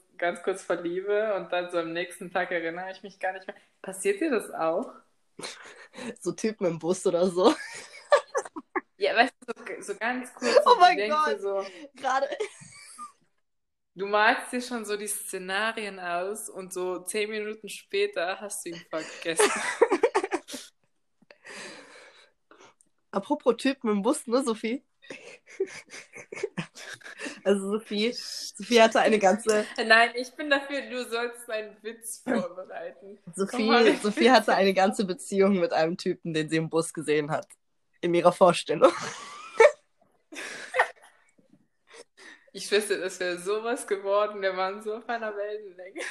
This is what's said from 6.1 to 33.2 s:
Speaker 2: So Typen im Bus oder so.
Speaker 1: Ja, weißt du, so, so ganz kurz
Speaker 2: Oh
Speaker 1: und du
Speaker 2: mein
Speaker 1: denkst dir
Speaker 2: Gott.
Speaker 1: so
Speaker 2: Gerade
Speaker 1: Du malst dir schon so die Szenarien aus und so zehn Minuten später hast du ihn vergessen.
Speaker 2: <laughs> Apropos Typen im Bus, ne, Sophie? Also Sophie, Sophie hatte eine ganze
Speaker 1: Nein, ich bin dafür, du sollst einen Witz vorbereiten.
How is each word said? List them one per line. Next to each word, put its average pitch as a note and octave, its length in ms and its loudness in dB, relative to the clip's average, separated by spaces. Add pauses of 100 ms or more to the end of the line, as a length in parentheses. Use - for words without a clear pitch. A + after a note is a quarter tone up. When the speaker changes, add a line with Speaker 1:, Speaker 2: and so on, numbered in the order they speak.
Speaker 2:
So F3 140 -4
Typen G#3+ 340 -2
im E3 100 -2
Bus E3 300 -4
oder F3 200 2
so. F#3 280 4 (1400)
Speaker 1:
Ja, F#3 180 0
weißt B3 180 4 (140)
du, A#3 60 -6 (280)
so, G3 120 -8
so F#3+ 40 -14
ganz B3 380 -4
kurz - 200 2 (100)
Speaker 2:
Oh - 60 6
Speaker 1:
und A#4+ 40 10
du - 60 2
Speaker 2:
mein F4+ 160 8
Speaker 1:
denkst D4+ 280 0
dir D4 60 0
Speaker 2:
Gott. G3 100 -4
Speaker 1:
so G3 240 -4 (300)
Speaker 2:
Gerade C4 340 0 (1700)
Speaker 1:
Du F#3 100 -6
malst G#3 480 4
dir B3 80 -2
schon A#3+ 240 -8
so G3+ 120 -4
die G#3 100 -8
Szenarien G3 920 -6
aus F3+ 480 -4
und F#3 240 -14
so F#3 280 -4
zehn G#3 300 -4
Minuten G#3+ 400 -8
später F#3+ 720 -4
hast - 260 -10
du F3 40 -10
ihn E3+ 200 -12
vergessen. E3 600 0
Speaker 2:
<laughs> - 1200 0 (2500)
Apropos C4 460 0
Typen C4+ 320 -2
im G#3 140 2
Bus, C4+ 240 0
ne, B3 160 2
Sophie? A3 400 -4 (2500)
Also G3 280 2
Sophie, G#3+ 420 -2
Sophie - 680 0
hatte A3+ 180 6
eine G#3 200 4
ganze G#3+ 460 4 (120)
Speaker 1:
Nein, A3+ 380 6
ich B3 160 -8
bin D4+ 180 -6
dafür, C#4 400 0
du B3 200 -6
sollst A#3 400 -6
einen G#3+ 320 -8
Witz - 420 -14
vorbereiten. F#3+ 920 -6 (180)